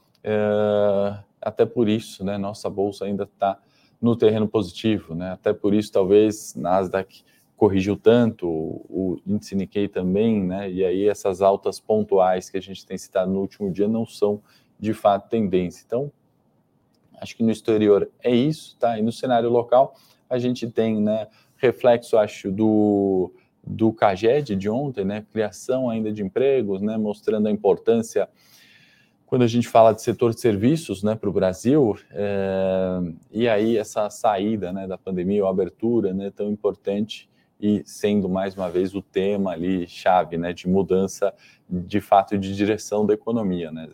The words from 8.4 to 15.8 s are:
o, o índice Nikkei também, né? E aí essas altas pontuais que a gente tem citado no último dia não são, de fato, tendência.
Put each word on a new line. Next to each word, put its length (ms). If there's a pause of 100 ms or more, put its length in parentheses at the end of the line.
o, 420
o 360
índice 300
Nikkei 320
também, 560
né? 260
E 140
aí 240
essas 360
altas 360
pontuais 680
que 80
a 40
gente 240
tem 120
citado 340
no 80
último 320
dia 160
não 180
são, 360 (380)
de 140
fato, 360
tendência. 560